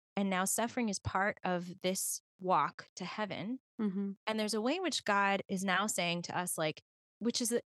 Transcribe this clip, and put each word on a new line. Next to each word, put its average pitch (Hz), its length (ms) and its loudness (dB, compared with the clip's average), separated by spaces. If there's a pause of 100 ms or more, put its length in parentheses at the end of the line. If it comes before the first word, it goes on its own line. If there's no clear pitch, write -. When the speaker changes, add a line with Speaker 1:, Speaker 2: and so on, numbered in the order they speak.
(160)
Speaker 1:
and 196 120 2
now 185 160 2
suffering 233 440 0
is 190 100 -2
part 202 460 0
of 180 220 0 (160)
this - 380 -2 (200)
walk 170 460 2 (100)
to 185 80 -8
heaven. 202 560 -6 (200)
Speaker 2:
Mm-hmm. 196 320 0 (140)
Speaker 1:
And 220 140 0
there's 214 140 0
a 214 60 0
way 254 160 2
in 381 60 -2
which 311 220 -2
God 196 440 4
is 190 160 0
now 196 220 2
saying 175 360 0
to - 160 -6
us, 180 200 -2
like, 156 240 0 (380)
which 233 200 0
is 233 120 0
a, 233 80 2 (180)